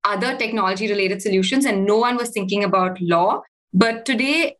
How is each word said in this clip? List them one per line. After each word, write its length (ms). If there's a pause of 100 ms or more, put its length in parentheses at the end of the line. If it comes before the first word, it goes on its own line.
other 340
technology 500
related 320
solutions, 460
and 180
no 140
one 180
was 140
thinking 340
about 360
law. 420 (320)
But 320
today, 540